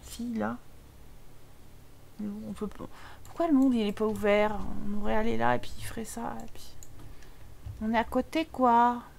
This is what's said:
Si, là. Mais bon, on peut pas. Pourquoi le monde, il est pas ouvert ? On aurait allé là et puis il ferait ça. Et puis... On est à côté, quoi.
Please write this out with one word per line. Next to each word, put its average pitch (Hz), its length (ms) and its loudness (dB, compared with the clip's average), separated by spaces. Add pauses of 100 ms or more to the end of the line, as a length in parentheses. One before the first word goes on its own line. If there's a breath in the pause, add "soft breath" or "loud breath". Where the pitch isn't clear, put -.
Si, 233 300 -8
là. 220 240 -2 (1600)
Mais 208 80 -4
bon, 214 220 -8
on 202 40 -8
peut 208 140 -6
pas. - 180 -10 (380 loud breath)
Pourquoi - 240 -2
le 320 60 6
monde, 262 200 6
il 220 140 2
est 208 40 0
pas 214 140 0
ouvert ? 208 540 4 (280)
On 208 140 2
aurait 214 140 4
allé 220 220 4
là 117 180 6
et - 40 2
puis - 180 -2
il - 80 -4
ferait 226 200 -6
ça. 233 380 -8
Et 226 100 -10
puis... - 200 -8 (1080 loud breath)
On 220 120 0
est 233 40 4
à 220 60 4
côté, 262 420 0
quoi. 240 560 4 (180)